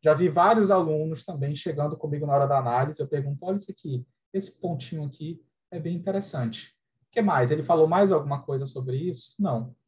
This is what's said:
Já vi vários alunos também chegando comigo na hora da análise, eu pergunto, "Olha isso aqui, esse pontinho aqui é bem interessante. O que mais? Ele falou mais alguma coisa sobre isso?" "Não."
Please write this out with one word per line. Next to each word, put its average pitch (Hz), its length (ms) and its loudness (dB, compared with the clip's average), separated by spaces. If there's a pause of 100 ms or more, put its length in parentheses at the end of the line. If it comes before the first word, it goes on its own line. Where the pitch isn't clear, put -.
Já 156 100 6
vi 170 140 4
vários 190 440 4
alunos 160 520 0
também 143 320 -6
chegando 147 400 -4
comigo 147 300 -6
na 143 80 0
hora 139 140 4
da 139 100 2
análise, 127 420 0
eu 139 80 -4
pergunto, 143 380 -4
"Olha 190 100 -2
isso 196 160 -8
aqui, 131 340 -8 (280)
esse - 260 -8
pontinho 156 460 -6
aqui 156 360 -10 (300)
é 175 80 -10
bem 165 160 -4
interessante. 170 800 -6 (320)
O - 40 -20
que 233 100 0
mais? 139 300 2
Ele 151 120 0
falou 160 240 6
mais 190 240 4
alguma 143 300 0
coisa 135 240 -4
sobre 131 320 -6
isso?" 170 420 -6
"Não." 127 340 -2 (140)